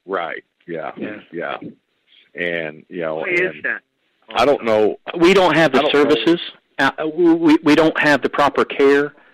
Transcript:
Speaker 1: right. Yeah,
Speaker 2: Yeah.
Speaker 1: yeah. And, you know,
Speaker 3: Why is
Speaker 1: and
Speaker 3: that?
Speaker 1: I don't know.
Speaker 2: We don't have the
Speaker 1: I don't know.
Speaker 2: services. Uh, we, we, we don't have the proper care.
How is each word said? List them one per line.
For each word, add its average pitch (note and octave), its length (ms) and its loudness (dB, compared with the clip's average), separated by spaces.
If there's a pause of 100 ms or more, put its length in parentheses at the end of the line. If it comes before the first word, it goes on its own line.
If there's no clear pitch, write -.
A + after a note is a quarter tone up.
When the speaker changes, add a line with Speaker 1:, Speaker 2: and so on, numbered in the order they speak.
Speaker 1:
right. E2+ 360 -8 (240)
Yeah, D#2 300 -10
Speaker 2:
Yeah. - 240 -12 (100)
Speaker 1:
yeah. D2 260 -10 (800)
And, E2 540 -8
you F2+ 120 -10
know, D#2+ 160 -6
Speaker 3:
Why D#2+ 120 -8
is F3 120 -2
Speaker 1:
and F3+ 220 -8
Speaker 3:
that? A#2 180 -8 (480)
Speaker 1:
I A2+ 160 -2
don't C3+ 200 2
know. G#2+ 340 2 (180)
Speaker 2:
We F3 180 4
don't F3+ 200 4
have D#3 160 2
the C3 80 2
Speaker 1:
I - 40 2
don't D3 100 0
know. C#3+ 160 4
Speaker 2:
services. E3 320 2 (380)
Uh, C3+ 120 0 (220)
we, E3+ 200 4
we, E3 300 4
we D3 120 4
don't D#3+ 240 2
have D3 240 2
the C3 60 -2
proper C3+ 360 0
care. C#3+ 480 2 (200)